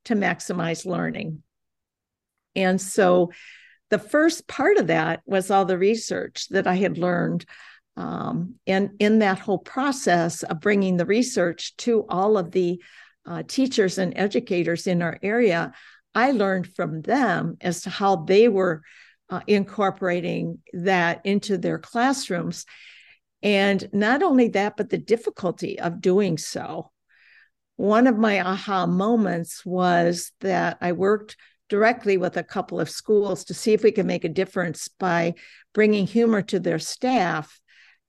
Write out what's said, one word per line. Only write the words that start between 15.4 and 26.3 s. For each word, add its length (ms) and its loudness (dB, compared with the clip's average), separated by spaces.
I 160 4
learned 440 0
from 280 -6
them 580 0
as 220 -4
to 80 -10
how 260 2
they 320 6
were, 340 0
uh, 180 -6
incorporating 1120 -2
that 520 0
into 340 0
their 200 -2
classrooms. 840 -2
And 500 2
not 300 2
only 260 4
that, 280 -2
but 140 -6
the 80 -2
difficulty 800 -4
of 220 -6
doing 380 2